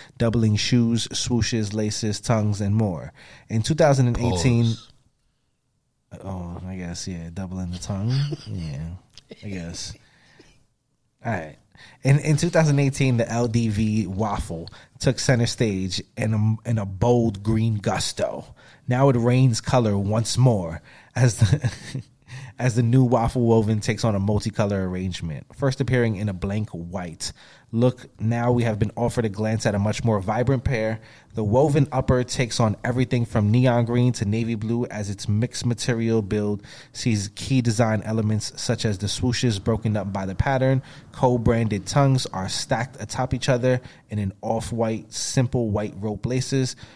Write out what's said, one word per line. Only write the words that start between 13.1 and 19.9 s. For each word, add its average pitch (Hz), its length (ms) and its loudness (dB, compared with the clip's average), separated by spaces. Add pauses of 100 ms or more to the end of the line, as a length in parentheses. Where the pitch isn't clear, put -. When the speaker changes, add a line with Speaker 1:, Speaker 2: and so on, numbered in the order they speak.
Speaker 1:
the 113 120 0
L 117 200 0
D 113 200 0
V 107 380 0
waffle 95 600 -4 (320)
took 135 180 0
center 120 280 2
stage 95 560 -2 (140)
in 107 180 0
a, 110 340 0
in 113 100 0
a 98 80 -4
bold 110 560 2
green 110 360 2
gusto. - 680 -4 (420)
Now 127 220 4
it 127 80 4
rains 123 440 4
color 110 380 2